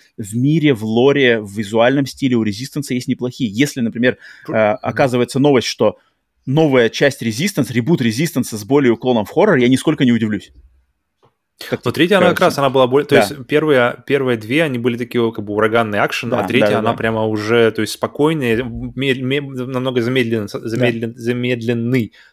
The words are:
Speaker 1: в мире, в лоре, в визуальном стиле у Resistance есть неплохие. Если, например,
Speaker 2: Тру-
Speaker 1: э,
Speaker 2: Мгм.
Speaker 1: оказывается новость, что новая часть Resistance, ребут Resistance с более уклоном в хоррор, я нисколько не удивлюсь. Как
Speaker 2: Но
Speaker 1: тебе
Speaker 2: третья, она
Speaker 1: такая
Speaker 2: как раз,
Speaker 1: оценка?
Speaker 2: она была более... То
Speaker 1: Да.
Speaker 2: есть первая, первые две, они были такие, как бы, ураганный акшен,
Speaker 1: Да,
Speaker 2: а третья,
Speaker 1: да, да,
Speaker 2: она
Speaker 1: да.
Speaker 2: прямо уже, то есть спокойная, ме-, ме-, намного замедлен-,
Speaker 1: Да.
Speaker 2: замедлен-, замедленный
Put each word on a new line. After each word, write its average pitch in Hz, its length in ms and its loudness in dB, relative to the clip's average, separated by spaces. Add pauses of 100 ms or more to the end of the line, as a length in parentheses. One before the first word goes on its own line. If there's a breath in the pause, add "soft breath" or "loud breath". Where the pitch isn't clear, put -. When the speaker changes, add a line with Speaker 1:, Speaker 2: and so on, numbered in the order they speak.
(180 soft breath)
Speaker 1:
в 104 180 -10
мире, 147 380 2
в 110 120 -4
лоре, 120 560 4
в 104 160 -12
визуальном 117 480 2
стиле 127 300 -2
у 113 100 2
Resistance 123 480 -6
есть 123 140 -6
неплохие. 123 440 -4
Если, 135 300 -2
например, 117 360 0 (260 loud breath)
Speaker 2:
Тру- - 120 -8
Speaker 1:
э, 107 160 4
Speaker 2:
Мгм. 107 100 -2
Speaker 1:
оказывается 123 580 0
новость, 139 280 2
что - 300 0 (480 soft breath)
новая 131 440 4
часть - 340 0
Resistance, 123 500 -2
ребут 123 280 0
Resistance 117 560 -2
с 104 80 -12
более 131 280 4
уклоном 117 320 0
в - 60 -12
хоррор, 180 260 4
я 123 120 4
нисколько 143 360 2
не 123 80 4
удивлюсь. 107 380 -2 (1200)
Как - 160 -4
Speaker 2:
Но 123 60 0
Speaker 1:
тебе - 0 -
Speaker 2:
третья, 170 260 2
она 180 100 2
Speaker 1:
такая 175 60 4
Speaker 2:
как - 80 -4
раз, 165 120 2
Speaker 1:
оценка? 143 80 -4
Speaker 2:
она 139 80 2
была 131 180 4
более... 143 200 0
То 143 80 2
Speaker 1:
Да. 120 60 6
Speaker 2:
есть 101 120 0 (140)
первая, 139 580 0
первые 131 320 0
две, 117 260 -2
они 135 140 -2
были 120 200 -2
такие, 117 360 -2
как 104 100 -10
бы, 101 100 -8
ураганный 107 460 2
акшен, 139 300 -2
Speaker 1:
Да, 120 100 0
Speaker 2:
а 101 80 -2
третья, 113 200 2
Speaker 1:
да, 107 80 2
да, 113 40 0
Speaker 2:
она 113 120 0
Speaker 1:
да. 113 60 -6
Speaker 2:
прямо 110 280 -2
уже, 110 460 2
то 110 100 -4
есть 104 120 -4
спокойная, 127 720 -2
ме-, 123 520 -4
ме-, 135 260 -2
намного 127 600 -4
замедлен-, 113 520 0
Speaker 1:
Да. 131 140 -8
Speaker 2:
замедлен-, 117 480 -2
замедленный 120 1000 -2 (200 soft breath)